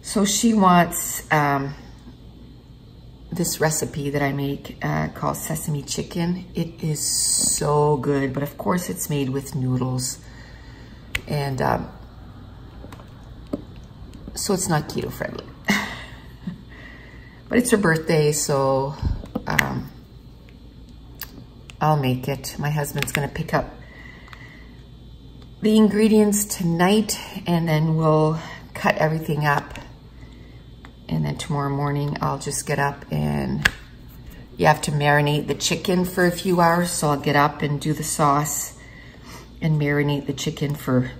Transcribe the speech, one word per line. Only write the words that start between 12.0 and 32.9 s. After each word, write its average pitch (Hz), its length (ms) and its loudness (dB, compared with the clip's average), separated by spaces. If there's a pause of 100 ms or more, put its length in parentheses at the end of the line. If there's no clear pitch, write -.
so - 180 0
it's 180 140 0
not 151 220 2
keto - 220 -6
friendly. - 340 -8 (220)
<laughs> - 120 4 (1700)
But 247 100 4
it's 247 100 2
her 214 80 6
birthday, 160 540 4
so, 139 640 2 (500)
um, 67 460 -2 (1900)
I'll 151 180 4
make 127 300 0
it. 139 300 -4
My 147 140 -2
husband's 147 400 -2
gonna 143 160 0
pick - 260 -4
up - 220 0 (1900)
the 214 160 6
ingredients 208 680 6
tonight, 180 720 2 (260)
and 170 220 2
then 160 280 4
we'll 156 440 4 (340)
cut - 240 2
everything 156 480 0
up. 143 320 0 (1300)
And 160 160 0
then 147 140 -2
tomorrow 143 320 -2
morning, 143 520 0
I'll 139 180 0
just - 260 -4
get 143 140 0
up, 139 320 0